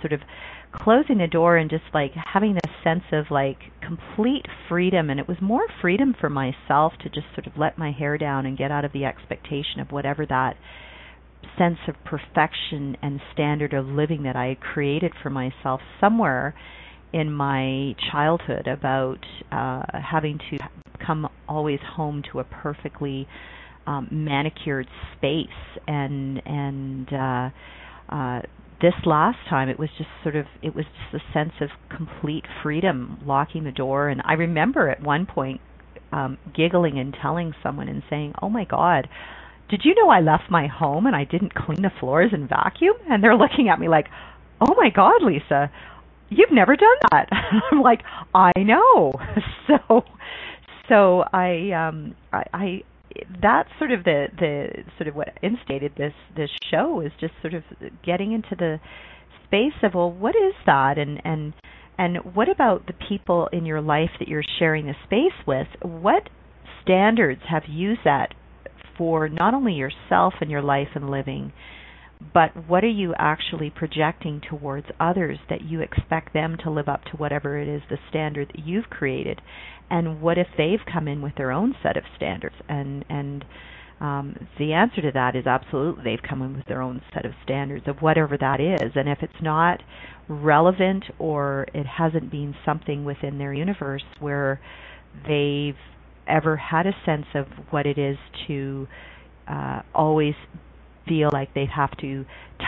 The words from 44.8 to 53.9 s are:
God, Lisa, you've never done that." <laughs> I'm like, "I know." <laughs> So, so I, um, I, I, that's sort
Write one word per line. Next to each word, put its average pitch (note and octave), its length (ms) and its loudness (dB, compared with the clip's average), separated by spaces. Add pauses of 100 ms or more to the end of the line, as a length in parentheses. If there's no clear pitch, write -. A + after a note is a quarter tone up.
God, E4+ 300 8
Lisa, C#3+ 480 2 (560)
you've E4 240 6
never C#4 240 8
done A4+ 220 8 (120)
that." - 200 4
<laughs> G#3+ 420 2
I'm D4 100 6
like, B3 200 6 (300)
"I F#3 260 8
know." C#4 580 8
<laughs> - 500 -4
So, C4+ 380 6 (840)
so F#3+ 440 8
I, F3+ 400 2
um, D#3+ 420 -4 (180)
I, F#3 120 0 (100)
I, F#3+ 280 -2 (600)
that's A3+ 260 4 (100)
sort D4+ 120 -2